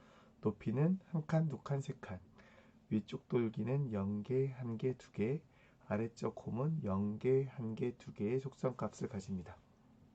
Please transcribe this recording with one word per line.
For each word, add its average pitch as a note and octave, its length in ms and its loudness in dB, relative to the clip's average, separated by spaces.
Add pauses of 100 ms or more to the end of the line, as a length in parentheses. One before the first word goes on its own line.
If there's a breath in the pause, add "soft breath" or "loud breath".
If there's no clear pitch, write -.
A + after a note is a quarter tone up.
(420 loud breath)
높이는 C3+ 640 2
한 D#3+ 200 -2
칸, D#3+ 220 4
두 C3+ 140 -2
칸, C#3 180 0
세 C3+ 180 -6
칸, - 220 -8 (720 loud breath)
위쪽 - 380 -2
돌기는 A#2+ 680 2
영 G2+ 280 2
개, C3 280 2
한 B2 260 -4
개, B2+ 220 0
두 - 140 -20
개, A#2 280 0 (460 loud breath)
아래쪽 A2 600 -2
홈은 C#3 380 0
영 G#2 340 2
개, C3 340 4
한 A2+ 220 -4
개, B2 220 -2
두 - 160 -14
개의 A2 280 0
속성 C3 360 -2
값을 - 320 -4
가집니다. F#2+ 480 -6 (580)